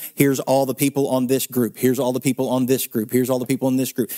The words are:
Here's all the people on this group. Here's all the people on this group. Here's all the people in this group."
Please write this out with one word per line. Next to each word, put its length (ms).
Here's 240
all 260
the 100
people 340
on 180
this 200
group. 300
Here's 220
all 140
the 80
people 260
on 200
this 200
group. 240
Here's 180
all 100
the 60
people 220
in 80
this 160
group." 260